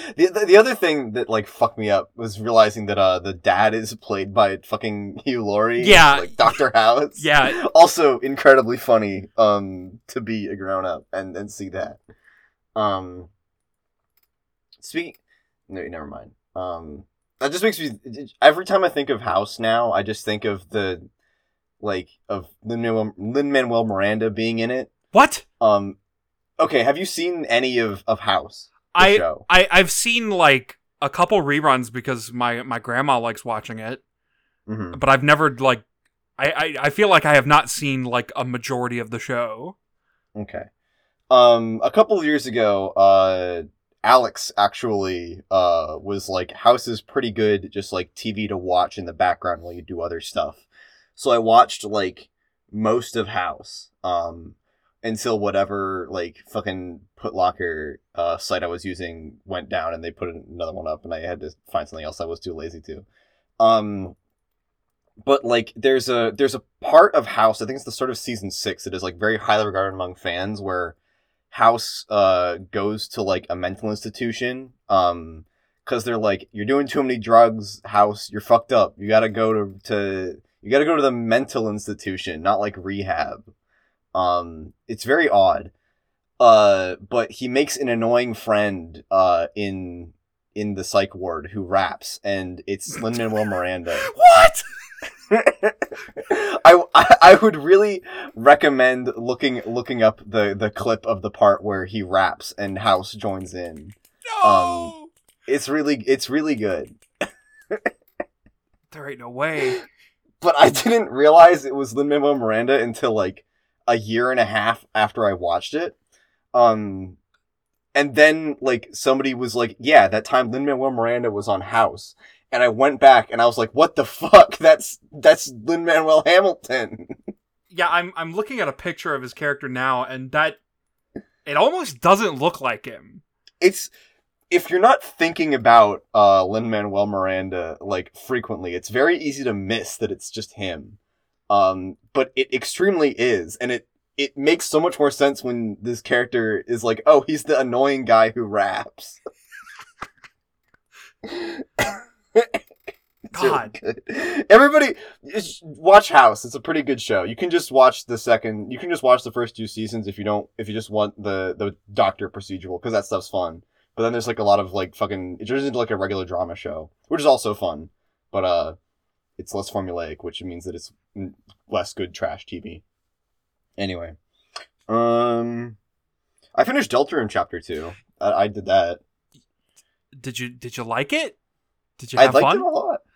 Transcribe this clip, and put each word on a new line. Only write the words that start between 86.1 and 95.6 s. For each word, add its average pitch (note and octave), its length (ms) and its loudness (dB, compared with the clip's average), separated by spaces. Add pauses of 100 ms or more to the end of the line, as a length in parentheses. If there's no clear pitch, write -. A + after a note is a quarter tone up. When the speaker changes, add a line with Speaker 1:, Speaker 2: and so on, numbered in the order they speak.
Speaker 1:
Uh, G2+ 560 6
but A2 360 -4
he B2+ 160 -10
makes C#3 280 -2
an C3+ 120 -4
annoying A#2 460 0
friend, G2 760 -4
uh, F2+ 440 2
in, F#2 580 -10 (420)
in G#2 200 -6
the F#2+ 100 -8
psych G2 300 -2
ward F2 380 -8
who G#2 100 -8
raps, F#2 640 -4
and F#2 420 -6
it's - 320 -8
Speaker 2:
<laughs> - 20 -12
Speaker 1:
Lin-Manuel A2 440 -4
Miranda. F2+ 540 -6 (160)
Speaker 2:
What? E5 480 8 (680)
Speaker 1:
<laughs> A3 140 4 (1200)